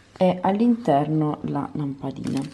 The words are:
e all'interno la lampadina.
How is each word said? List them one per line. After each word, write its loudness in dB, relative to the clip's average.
e 2
all'interno 2
la -4
lampadina. -6